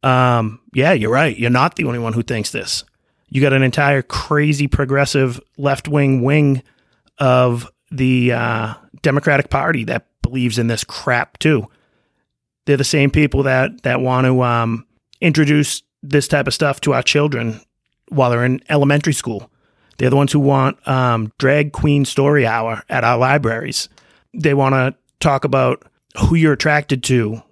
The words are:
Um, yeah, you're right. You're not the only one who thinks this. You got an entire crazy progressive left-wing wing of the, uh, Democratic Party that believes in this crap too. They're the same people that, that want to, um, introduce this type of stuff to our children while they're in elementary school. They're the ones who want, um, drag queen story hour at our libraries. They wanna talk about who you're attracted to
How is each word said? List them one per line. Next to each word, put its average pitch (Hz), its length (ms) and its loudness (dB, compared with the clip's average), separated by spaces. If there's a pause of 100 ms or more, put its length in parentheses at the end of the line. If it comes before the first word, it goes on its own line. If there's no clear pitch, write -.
Um, 123 580 0 (120)
yeah, 143 200 2
you're 110 200 0
right. 135 260 0
You're 120 120 -2
not 127 260 2
the 160 80 -4
only 123 140 -4
one 113 160 -4
who 117 80 -2
thinks 110 280 -6
this. - 340 -8 (440)
You 131 120 -2
got 139 120 4
an 135 100 4
entire 135 400 0
crazy 147 640 -2
progressive 135 760 0 (180)
left-wing 139 640 0
wing 139 400 2 (560)
of 123 520 2 (200)
the, 127 420 0
uh, 113 420 -4 (280)
Democratic 139 480 0
Party 143 340 -2
that 117 220 -6 (160)
believes 123 360 -2
in 117 100 0
this 113 160 -4
crap - 540 -4
too. 139 300 0 (960)
They're 143 140 2
the 135 60 0
same 139 260 2
people 139 320 0
that, 131 400 -2
that 127 180 -2
want 127 260 0
to, 127 160 2
um, 117 440 -2 (340)
introduce 147 600 0 (200)
this 139 260 -2
type 139 180 0
of 127 80 -4
stuff 143 280 -2
to 143 120 0
our 127 80 -2
children 123 580 -2 (480)
while 135 220 2
they're 120 140 0
in 127 260 0
elementary 147 420 2
school. - 380 -6 (520)
They're 127 80 2
the 131 80 2
ones 139 160 2
who 151 80 2
want, 135 480 0
um, 120 480 0
drag 147 360 0
queen 143 340 0
story 143 400 2
hour 113 420 -4
at 120 160 -2
our 120 140 2
libraries. 127 720 -4 (420)
They 147 220 -2
wanna 135 400 0 (260)
talk 139 240 0
about 131 400 0 (320)
who - 200 2
you're 160 180 4
attracted 147 500 -2
to 113 480 0